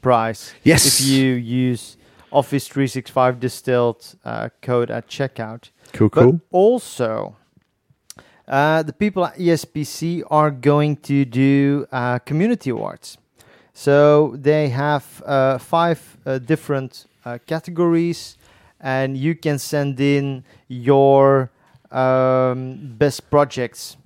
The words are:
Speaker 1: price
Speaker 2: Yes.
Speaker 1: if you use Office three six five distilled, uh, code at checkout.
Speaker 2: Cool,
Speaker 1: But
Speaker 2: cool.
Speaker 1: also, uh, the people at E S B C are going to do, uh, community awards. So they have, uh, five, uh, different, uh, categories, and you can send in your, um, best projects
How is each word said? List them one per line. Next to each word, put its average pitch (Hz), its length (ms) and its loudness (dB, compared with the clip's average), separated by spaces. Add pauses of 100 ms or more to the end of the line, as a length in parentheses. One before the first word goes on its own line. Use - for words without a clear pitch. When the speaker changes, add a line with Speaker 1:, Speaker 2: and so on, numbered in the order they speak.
Speaker 1:
price 113 520 -2 (100)
Speaker 2:
Yes. 143 220 4
Speaker 1:
if 135 220 0
you 135 280 2
use 123 600 -4 (360)
Office 139 360 -2
three 139 200 -2
six 127 220 -10
five 127 300 0
distilled, 120 760 -4 (100)
uh, 113 240 -10 (120)
code 120 300 -4
at 113 160 -10
checkout. 117 640 -10 (240)
Speaker 2:
Cool, 107 160 2
Speaker 1:
But - 140 2
Speaker 2:
cool. 151 180 4 (100)
Speaker 1:
also, 117 840 -2 (1120)
uh, 156 360 2
the 151 100 -8
people 196 320 -2
at - 140 -10
E 170 120 2
S 160 140 0
B 151 180 -8
C 165 460 -6
are 151 220 2
going 143 460 0
to 139 280 0
do, 139 680 2
uh, 123 280 -2
community 180 500 -4
awards. - 480 -10 (560)
So 147 680 4
they 147 300 2
have, 139 560 -4
uh, 135 320 0
five, 170 680 -2
uh, 131 140 -4
different, 135 680 -6 (200)
uh, 120 120 -12 (100)
categories, 170 880 -4 (440)
and 135 360 -4
you 151 180 -2
can 151 240 -4
send 143 400 -4
in 139 440 0 (240)
your, 139 840 4 (400)
um, 131 1040 -2
best 143 320 -2
projects 135 760 -2